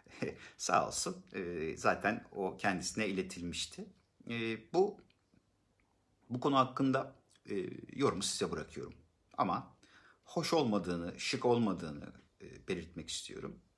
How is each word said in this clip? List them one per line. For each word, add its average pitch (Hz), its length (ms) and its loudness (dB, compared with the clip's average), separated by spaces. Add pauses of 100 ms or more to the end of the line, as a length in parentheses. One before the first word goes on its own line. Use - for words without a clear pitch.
(220)
<laughs> - 40 0 (320)
Sağ 78 300 4
olsun, - 460 -4
e, 87 440 -2
zaten 101 540 2
o 95 260 -2
kendisine 98 500 0
iletilmişti. 92 760 -4 (440)
E, 113 280 -2 (160)
bu, 196 240 4 (1300)
bu 123 100 -4
konu 139 180 4
hakkında, 131 580 4 (340)
e, 101 200 -2 (260)
yorumu 95 280 2
size - 280 0
bırakıyorum. 76 420 -6 (440)
Ama 107 400 0 (460)
hoş - 300 0
olmadığını, 90 680 2
şık - 260 -2
olmadığını, 92 680 2 (280)
e, - 260 -14
belirtmek 82 420 -6
istiyorum. - 500 -8 (180)